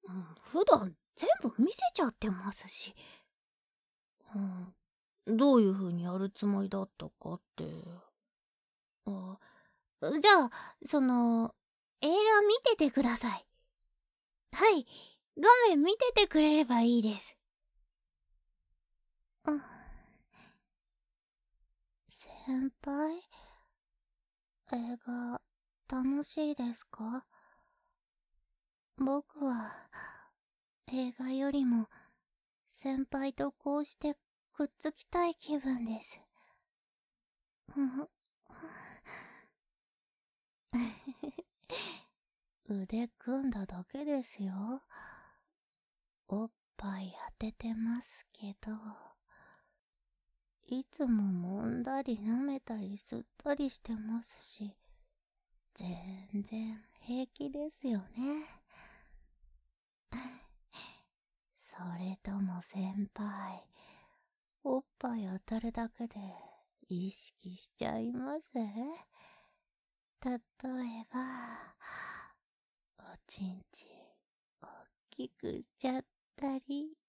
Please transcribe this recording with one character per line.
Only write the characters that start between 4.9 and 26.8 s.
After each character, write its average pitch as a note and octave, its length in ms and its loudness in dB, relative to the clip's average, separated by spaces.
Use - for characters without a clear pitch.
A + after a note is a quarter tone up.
ど C4 300 6
う A#3 40 10
い G3+ 80 6
う F#3+ 40 4
風 F#3+ 200 -2
に F3 120 -2
や F3 120 -2
る G3 140 -2
つ - 160 -4
も G3 160 2
り G3 60 -2
だ G3 140 -2
っ G3 140 -8
た D#3+ 100 -12
か D#3+ 280 -10
っ F3+ 60 -10
て。 D#3 80 -8
あ、 F#3+ 320 -8
じ - 60 -2
ゃ F4+ 160 12
あ、 A#3 60 0
そ D4 140 2
の、 A#3 540 4
映 C#4+ 80 2
画 E4 60 4
見 G#4 120 8
て A#4 120 6
て D4 140 6
く C4+ 120 2
だ A#3 140 2
さ A3 200 -2
い。 - 100 -14
は A4 180 8
い、 D#4 160 4
画 E4 120 8
面 D4 140 8
見 F#4+ 140 6
て B4 180 2
て G#4 120 8
く D#4 140 4
れ D4+ 180 8
れ D4+ 60 6
ば A#3+ 180 4
い A#3+ 180 6
い - 20 0
で G#3 160 0
す。 - 180 -10
う D4+ 80 0
ん。 D4 100 -2
先 - 640 -4
輩、 D#4 360 -2
映 A#3+ 240 -4
画、 A#3+ 360 -6
楽 C4+ 360 0
し D4+ 280 -2
い - 20 -2
で A#3+ 200 -4
す - 100 -18